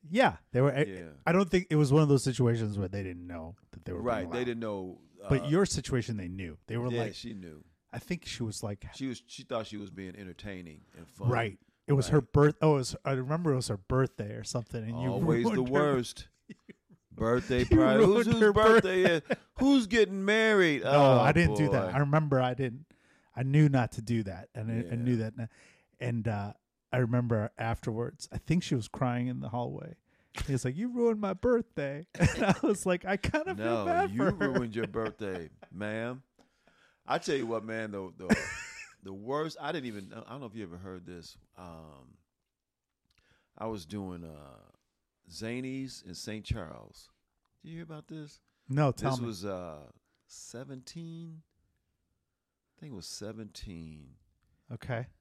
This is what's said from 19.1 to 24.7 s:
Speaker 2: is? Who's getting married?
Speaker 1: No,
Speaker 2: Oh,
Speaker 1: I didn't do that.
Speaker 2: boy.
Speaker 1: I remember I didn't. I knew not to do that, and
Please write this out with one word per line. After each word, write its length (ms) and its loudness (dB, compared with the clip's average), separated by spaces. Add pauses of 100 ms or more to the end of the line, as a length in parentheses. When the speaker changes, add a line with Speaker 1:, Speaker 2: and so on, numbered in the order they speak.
Speaker 2:
is? 40 -2 (220)
Who's 280 6
getting 360 2
married? 600 4
Speaker 1:
No, 80 2
Speaker 2:
Oh, 280 8
Speaker 1:
I 140 6
didn't 240 4
do 120 2
that. 220 2
Speaker 2:
boy. 40 -4
Speaker 1:
I 40 2
remember 420 2
I 120 0
didn't. 320 -6 (500)
I 80 -4
knew 260 6
not 240 2
to 80 -8
do 220 0
that, 300 -10
and 180 -6